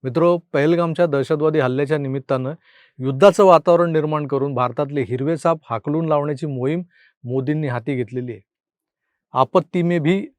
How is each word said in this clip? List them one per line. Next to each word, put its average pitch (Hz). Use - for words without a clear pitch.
मित्रो, 165
पहलगामच्या 170
दहशतवादी 151
हल्ल्याच्या 139
निमित्तानं 135
युद्धाचं 139
वातावरण 170
निर्माण 151
करून 135
भारतातले 127
हिरवे 127
साप 165
हाकलून 147
लावण्याची 147
मोहीम 143
मोदींनी 131
हाती 123
घेतलेली 123
आहे. 104
"आपत्ती 165
में 170
भी 196